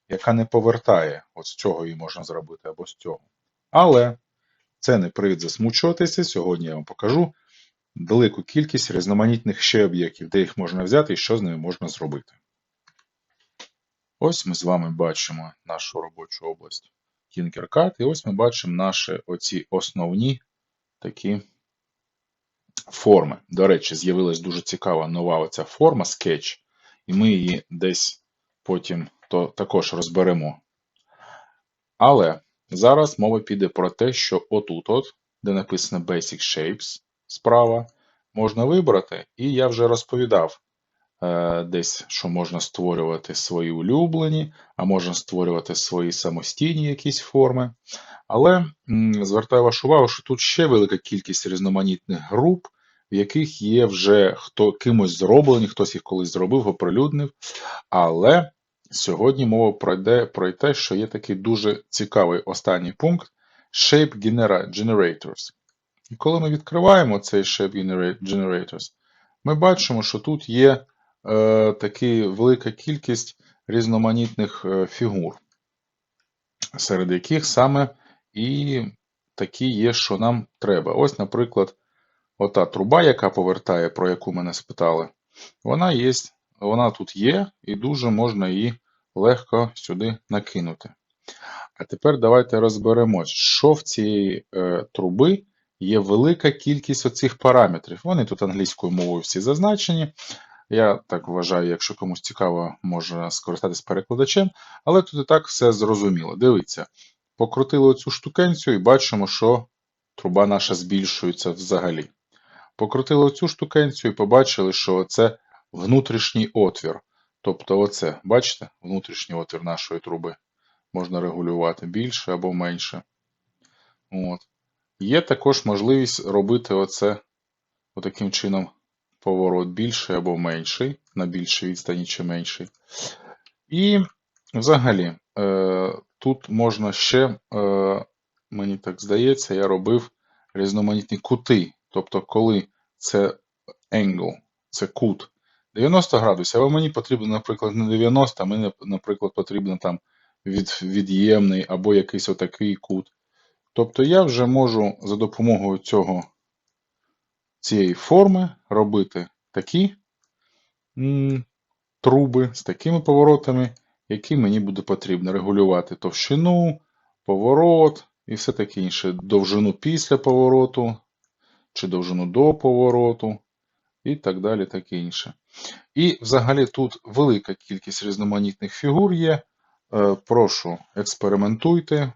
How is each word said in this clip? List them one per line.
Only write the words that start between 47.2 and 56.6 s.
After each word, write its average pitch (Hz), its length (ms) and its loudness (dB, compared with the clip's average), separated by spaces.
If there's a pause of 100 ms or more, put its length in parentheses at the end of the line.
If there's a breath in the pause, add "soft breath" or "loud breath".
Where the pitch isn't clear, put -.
Але, 170 380 4 (240)
м, 110 340 2
звертаю 113 400 2
вашу 117 240 2
увагу, 143 200 6
що - 140 -8
тут 127 180 -6
ще - 260 0
велика 104 320 4
кількість - 480 -8
різноманітних 95 720 -2 (120)
груп, 160 360 0 (460)
в - 20 -8
яких 107 480 -2
є 113 240 4
вже 98 520 4
хто, - 340 0
кимось 98 460 2
зроблені, 117 500 6
хтось 101 260 -2
їх 90 80 -10
колись 92 300 -6
зробив, 101 360 0